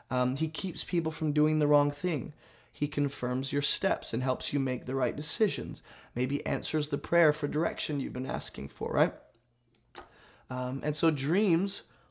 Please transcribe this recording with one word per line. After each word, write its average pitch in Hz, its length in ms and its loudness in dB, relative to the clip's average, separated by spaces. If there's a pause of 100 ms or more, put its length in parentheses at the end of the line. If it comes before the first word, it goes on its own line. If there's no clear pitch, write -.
(100)
Um, 127 260 2
he 156 120 0
keeps - 360 -6
people 165 260 0
from 156 220 -2
doing 151 260 4
the 151 80 4
wrong 147 240 6
thing. 160 440 -4 (360)
He - 180 -2
confirms 135 640 -2
your 143 80 0
steps - 500 -2
and - 100 0
helps 127 300 -2
you 147 80 2
make 131 240 -2
the 135 100 -4
right 131 220 0
decisions. - 640 -2 (320)
Maybe 131 300 0
answers 143 460 -2
the 151 80 0
prayer 160 340 4
for 151 160 -2
direction 147 520 -2
you've 123 120 -4
been 127 140 -6
asking - 420 -6
for, - 240 -6
right? 156 220 2 (1400)
Um, 127 340 -4
and 151 100 0
so 165 160 4
dreams, 170 720 2 (280)